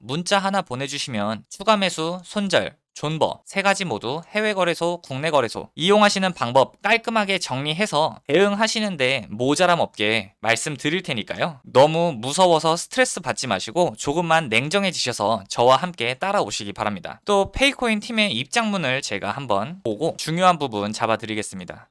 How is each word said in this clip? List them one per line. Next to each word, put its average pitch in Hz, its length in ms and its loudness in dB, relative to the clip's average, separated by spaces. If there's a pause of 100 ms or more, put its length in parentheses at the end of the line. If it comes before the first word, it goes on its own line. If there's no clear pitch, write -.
문자 170 380 -2
하나 196 220 0
보내주시면 123 880 -6
추가 214 280 2
매수, 175 480 -2
손절, 170 500 -2 (180)
존버 147 520 -2
세 - 160 -6
가지 190 240 0
모두 123 360 -4 (100)
해외 214 220 -2
거래소, 170 480 -2
국내 139 300 -6
거래소 117 440 0
이용하시는 196 580 4
방법 127 480 2
깔끔하게 208 580 0
정리해서 156 880 -2
대응하시는데 190 1000 0
모자람 147 500 2
없게 107 640 -2
말씀드릴 147 600 -2
테니까요. 127 600 -6
너무 160 500 4
무서워서 160 600 2
스트레스 254 460 -2
받지 127 260 -4
마시고 117 500 0
조금만 160 520 0
냉정해지셔서 117 960 0
저와 123 300 6
함께 127 380 -4
따라오시기 123 580 -2
바랍니다. 101 520 -6
또 196 280 2
페이코인 240 480 0
팀의 214 320 -2
입장문을 202 680 -2
제가 98 300 -6
한번 131 520 -4
보고 120 340 -2
중요한 175 420 2
부분 107 320 -2
잡아드리겠습니다. 107 1000 -4